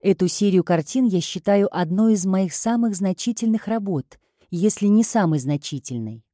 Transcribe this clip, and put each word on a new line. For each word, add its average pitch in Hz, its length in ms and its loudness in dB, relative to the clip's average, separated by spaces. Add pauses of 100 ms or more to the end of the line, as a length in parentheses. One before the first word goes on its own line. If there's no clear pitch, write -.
Эту 185 280 2
серию 185 360 2
картин 175 400 0
я 185 160 2
считаю 202 500 0
одной 185 440 2
из 180 100 -2
моих 190 300 0
самых 233 420 -2
значительных 220 720 -2
работ — 196 500 -4 (320)
если 202 360 0
не 214 180 4
самой 165 340 0
значительной. 123 960 -6